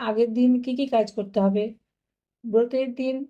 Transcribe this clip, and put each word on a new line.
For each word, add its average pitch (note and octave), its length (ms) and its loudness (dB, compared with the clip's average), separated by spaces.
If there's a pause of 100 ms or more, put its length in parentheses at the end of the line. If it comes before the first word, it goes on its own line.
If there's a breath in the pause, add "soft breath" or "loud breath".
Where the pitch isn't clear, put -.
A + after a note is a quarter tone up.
আগের A3+ 320 0
দিন B3 180 4 (100)
কি B3+ 160 -6
কি C4+ 120 -2
কাজ A3 240 2
করতে G3+ 280 -6
হবে? G3 240 2 (800)
ব্রতের A#3+ 500 0
দিন C4 220 -4 (140)